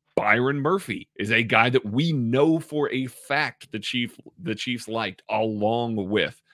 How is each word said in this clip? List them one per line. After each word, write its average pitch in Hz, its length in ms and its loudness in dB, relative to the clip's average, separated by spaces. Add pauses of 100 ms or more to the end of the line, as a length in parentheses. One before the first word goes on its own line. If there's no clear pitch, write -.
(140)
Byron 123 460 2
Murphy 147 560 -2
is 104 160 -2
a 117 100 4
guy 117 280 4
that 127 140 2
we 139 280 0
know 143 480 2
for 147 320 -2
a 131 140 -4
fact - 640 -6
the 120 80 -4
Chief-, 120 400 -6 (200)
the 110 140 -4
Chiefs 120 320 -6
liked, 107 420 -6
along 110 680 0
with 95 440 0 (140)